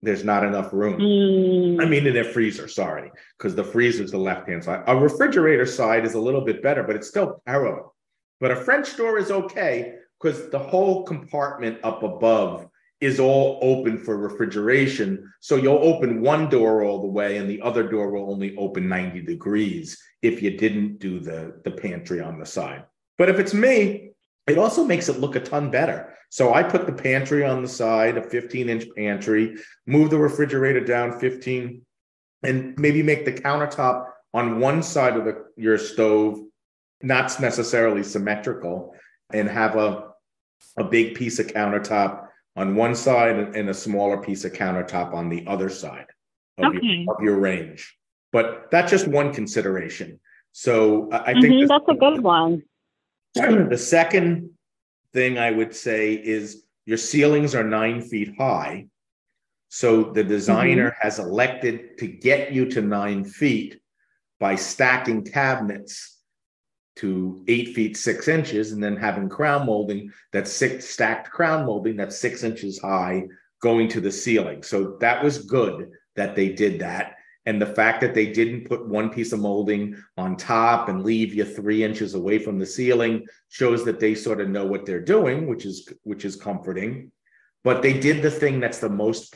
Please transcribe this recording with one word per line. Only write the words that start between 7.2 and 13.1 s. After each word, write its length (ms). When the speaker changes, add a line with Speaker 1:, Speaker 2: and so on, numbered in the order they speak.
Speaker 1:
terrible. 480
But 100
a 60
French 400
door 220
is 120
okay 640
'cause 320
the 80
whole 460
compartment 800
up 180
above 640
is 200